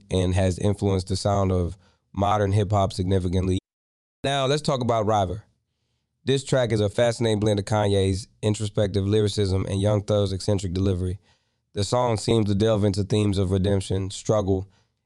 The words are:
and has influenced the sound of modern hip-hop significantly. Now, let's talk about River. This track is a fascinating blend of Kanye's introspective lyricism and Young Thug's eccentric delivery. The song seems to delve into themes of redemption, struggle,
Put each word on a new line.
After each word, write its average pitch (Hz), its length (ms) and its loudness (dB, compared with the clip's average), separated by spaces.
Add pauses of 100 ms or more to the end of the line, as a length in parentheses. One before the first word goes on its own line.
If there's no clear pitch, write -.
and 92 260 0
has 92 220 2
influenced 98 520 0
the 92 80 -2
sound 101 340 0
of 90 240 0 (380)
modern 98 400 0
hip-hop 101 400 0
significantly. 92 640 0 (640)
Now, 139 220 0
let's 147 160 0
talk 139 180 -2
about 113 260 0
River. 101 380 0 (800)
This 135 200 -2
track 123 300 0
is 107 80 0
a 104 80 0
fascinating 113 500 0
blend 107 180 2
of 98 60 -2
Kanye's 98 640 0 (140)
introspective 101 680 -2
lyricism 101 580 0
and 98 140 -4
Young 101 240 2
Thug's 101 300 0
eccentric 95 400 -2
delivery. 92 460 -2 (520)
The 104 140 -4
song 123 320 0
seems 113 300 0
to 104 80 0
delve 107 280 2
into 101 220 0
themes 104 320 0
of 92 140 0
redemption, 95 600 0
struggle, 98 560 -2 (380)